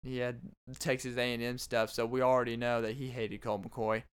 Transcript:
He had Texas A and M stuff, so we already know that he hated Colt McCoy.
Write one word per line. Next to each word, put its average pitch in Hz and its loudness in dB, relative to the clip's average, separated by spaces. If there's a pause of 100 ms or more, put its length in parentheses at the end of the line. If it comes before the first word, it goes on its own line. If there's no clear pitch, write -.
He 127 -6
had 123 -2 (400)
Texas 131 0
A 123 2
and 117 -2
M 123 -2
stuff, 117 2
so 117 0
we 127 2
already 127 4
know 120 2
that 110 -2
he 131 -6
hated 113 -4
Colt 104 -2
McCoy. 110 0 (100)